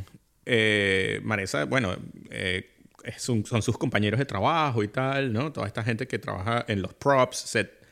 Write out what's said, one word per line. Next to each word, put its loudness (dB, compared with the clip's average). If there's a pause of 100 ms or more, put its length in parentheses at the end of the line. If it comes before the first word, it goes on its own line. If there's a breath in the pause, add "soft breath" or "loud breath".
(440)
eh, 4
Maresa, -2
bueno, 0 (340)
eh, -4 (360)
es -8
un, 2
son 0
sus 0
compañeros 0
de 0
trabajo 0
y -2
tal, -2
¿no? -2
Toda -4
esta -6
gente -2
que -4
trabaja -2
en 2
los -6
props, 4
set -2 (120)